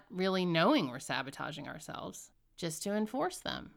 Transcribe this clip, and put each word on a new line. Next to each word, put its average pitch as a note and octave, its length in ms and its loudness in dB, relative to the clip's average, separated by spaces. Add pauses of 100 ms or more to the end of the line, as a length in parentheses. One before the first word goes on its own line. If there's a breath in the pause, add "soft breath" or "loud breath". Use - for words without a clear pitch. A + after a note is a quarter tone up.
really F#3 360 2
knowing F3 440 6
we're B2 100 -8
sabotaging C3+ 680 -4
ourselves, - 640 -10 (260)
just D#3+ 260 -6
to G3+ 100 -2
enforce B3+ 440 -2
them. - 400 -8